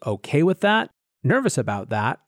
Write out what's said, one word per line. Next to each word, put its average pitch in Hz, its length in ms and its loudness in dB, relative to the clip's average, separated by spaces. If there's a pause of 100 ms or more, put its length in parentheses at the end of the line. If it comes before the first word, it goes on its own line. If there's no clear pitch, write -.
okay 113 380 0
with 180 180 2
that, 214 300 0 (340)
nervous 240 320 2
about 104 320 -4
that, 110 400 -2